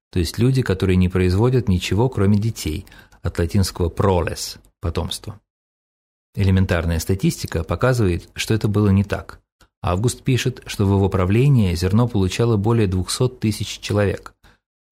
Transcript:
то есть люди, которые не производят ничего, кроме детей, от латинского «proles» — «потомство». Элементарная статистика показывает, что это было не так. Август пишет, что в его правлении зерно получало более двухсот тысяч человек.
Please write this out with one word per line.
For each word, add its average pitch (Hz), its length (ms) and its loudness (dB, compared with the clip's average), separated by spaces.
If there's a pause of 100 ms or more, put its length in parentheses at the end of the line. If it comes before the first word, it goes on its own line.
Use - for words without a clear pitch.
(100)
то - 80 -4
есть 82 200 -2
люди, 131 240 2
которые 92 340 0
не 92 120 4
производят 101 600 0
ничего, 95 400 0
кроме 104 300 2
детей, 90 480 -6 (360)
от - 160 -6
латинского 87 500 0
«proles» — - 720 -2 (220)
«потомство». 87 600 -8 (920)
Элементарная 90 640 2
статистика - 640 -2
показывает, 98 720 0
что - 200 -2
это 107 120 0
было 104 220 2
не 98 160 4
так. - 360 -8 (420)
Август 92 400 -2
пишет, 127 440 -2
что 101 200 -2
в 98 40 2
его 98 180 2
правлении 101 640 2
зерно 98 340 2
получало 107 480 0
более 110 300 2
двухсот 92 520 -2
тысяч - 400 -4
человек. - 560 -2 (580)